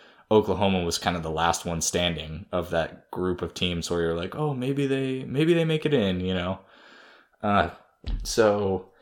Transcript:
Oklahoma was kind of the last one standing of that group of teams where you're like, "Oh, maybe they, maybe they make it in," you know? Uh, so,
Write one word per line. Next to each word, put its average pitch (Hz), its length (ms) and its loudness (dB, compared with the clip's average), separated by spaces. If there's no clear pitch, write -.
Oklahoma 98 520 4
was 85 140 -2
kind 92 180 -2
of 82 60 -4
the 80 80 -6
last 82 360 0
one 82 160 -4
standing 85 720 -4
of 87 200 -4
that - 400 -4
group 90 320 -2
of 82 100 -8
teams 90 380 -4
where 85 100 0
you're 82 140 0
like, 90 200 -6
"Oh, 147 200 -2
maybe 139 320 -2
they, 131 380 -2
maybe 151 280 2
they 165 120 2
make 160 200 -2
it 147 80 2
in," 95 260 2
you 92 140 -2
know? 92 260 -2
Uh, 98 260 4
so, 101 640 2